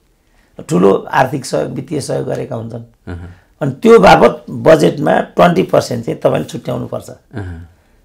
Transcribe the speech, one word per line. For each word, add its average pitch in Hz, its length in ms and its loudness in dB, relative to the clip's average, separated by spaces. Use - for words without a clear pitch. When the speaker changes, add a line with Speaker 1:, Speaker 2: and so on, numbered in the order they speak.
Speaker 1:
ठुलो 180 420 2
आर्थिक 147 340 0
सहयोग, - 260 -4
वित्तीय 151 300 -8
सहयोग 139 260 -6
गरेका 127 280 -8
हुन्छन्। 117 540 -14
Speaker 2:
अहँ। 87 260 -14
Speaker 1:
अनि 143 100 -2
त्यो 226 280 6
बापत 185 500 4
बजेटमा 151 680 2
ट्वेन्टी 175 440 0
पर्सेन्ट 127 420 -2
चाहिँ - 140 -6
तपाईँले 123 260 -2
छुट्याउनुपर्छ। 123 640 -10
Speaker 2:
अहँ। 90 640 -14